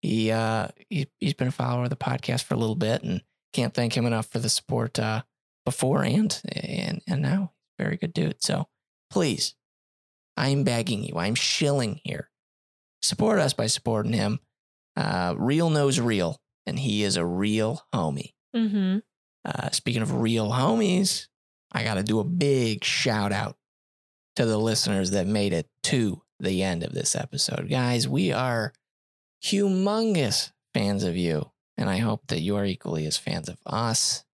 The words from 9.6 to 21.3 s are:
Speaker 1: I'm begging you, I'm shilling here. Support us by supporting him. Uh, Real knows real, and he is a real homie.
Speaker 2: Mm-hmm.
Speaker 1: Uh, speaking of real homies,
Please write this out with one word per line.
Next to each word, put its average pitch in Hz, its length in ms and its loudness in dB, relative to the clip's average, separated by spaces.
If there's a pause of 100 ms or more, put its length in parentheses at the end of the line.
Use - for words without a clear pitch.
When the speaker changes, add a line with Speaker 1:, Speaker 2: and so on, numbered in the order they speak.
Speaker 1:
I'm 139 280 2
begging 117 380 0
you, - 140 -8
I'm 92 180 0
shilling 139 720 0
here. - 260 -8 (680)
Support 214 380 2
us 143 140 2
by 113 140 -2
supporting 110 460 0
him. 104 280 0 (560)
Uh, 90 420 0
Real 156 320 2
knows 143 300 4
real, 98 400 0 (260)
and - 100 -4
he 107 280 0
is 98 120 0
a 85 80 0
real 107 580 0 (120)
homie. 78 380 -2 (240)
Speaker 2:
Mm-hmm. 202 420 2 (460)
Speaker 1:
Uh, - 260 -4
speaking 120 320 -2
of 123 180 0
real 113 300 2
homies, 185 760 2 (420)